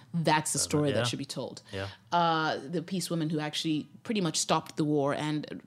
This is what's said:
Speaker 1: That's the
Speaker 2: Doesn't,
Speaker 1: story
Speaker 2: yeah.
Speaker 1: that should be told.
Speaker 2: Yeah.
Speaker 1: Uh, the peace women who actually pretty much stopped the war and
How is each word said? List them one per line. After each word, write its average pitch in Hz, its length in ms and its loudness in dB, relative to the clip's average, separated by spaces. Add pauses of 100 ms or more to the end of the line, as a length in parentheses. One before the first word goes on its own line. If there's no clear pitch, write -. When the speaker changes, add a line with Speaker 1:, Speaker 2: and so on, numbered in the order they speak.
(140)
Speaker 1:
That's 156 380 4
the 143 60 0
Speaker 2:
Doesn't, - 120 0
Speaker 1:
story 147 200 4
Speaker 2:
yeah. 120 60 0
Speaker 1:
that 117 100 4
should 123 120 -2
be 139 60 -6
told. - 380 -8 (100)
Speaker 2:
Yeah. 98 140 -4 (260)
Speaker 1:
Uh, 160 460 2 (120)
the 175 120 -2
peace 175 280 -4
women 165 200 0
who 156 100 -2
actually 151 480 -2 (140)
pretty 214 180 -2
much 160 180 0
stopped - 380 0
the 160 80 2
war 143 300 2
and 151 520 -4